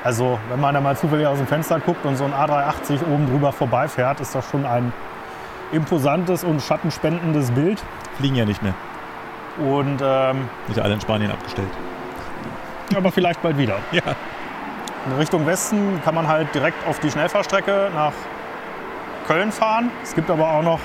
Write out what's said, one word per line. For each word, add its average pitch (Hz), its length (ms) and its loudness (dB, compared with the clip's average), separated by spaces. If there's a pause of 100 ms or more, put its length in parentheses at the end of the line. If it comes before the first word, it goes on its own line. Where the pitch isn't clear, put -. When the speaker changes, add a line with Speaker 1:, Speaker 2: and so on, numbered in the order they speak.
Speaker 1:
Also, 123 360 2 (100)
wenn 123 100 -2
man 143 140 4
da 143 80 4
mal 139 160 2
zufällig 151 300 4
aus 143 100 2
dem 139 80 0
Fenster 156 340 2
guckt 170 260 0
und 135 120 2
so 135 60 0
ein 143 100 0
A 147 140 2
drei 143 160 2
achtzig 147 380 0
oben 147 260 2
drüber 143 240 4
vorbeifährt, 131 680 2
ist 131 140 -6
das 131 160 -4
schon 139 160 0
ein 120 280 0 (800)
imposantes 160 720 2
und 156 160 2
schattenspendendes 156 920 0
Bild. 160 280 2 (380)
Speaker 2:
Fliegen 135 180 2
ja 117 100 4
nicht 104 180 0
mehr. 98 100 0 (840)
Speaker 1:
Und, 139 440 2
ähm, 135 480 2 (180)
Speaker 2:
Sind 107 100 -2
ja 107 60 2
alle 104 120 2
in 104 60 -2
Spanien 104 300 2
abgestellt. 98 380 -4 (1300)
Speaker 1:
aber 185 160 4
vielleicht 175 320 2
bald 160 160 2
wieder. 104 180 2 (140)
Speaker 2:
Ja. 170 100 2 (1040)
Speaker 1:
In 135 120 -2
Richtung 156 280 2
Westen 190 580 0
kann 160 120 2
man 165 120 2
halt 156 280 2
direkt 147 320 0
auf 160 120 -2
die 147 120 0
Schnellfahrstrecke 196 840 2
nach 151 200 2 (1120)
Köln 190 240 2
fahren. 220 380 2 (140)
Es - 120 -8
gibt 165 140 0
aber 160 220 2
auch 156 120 4
noch 165 220 2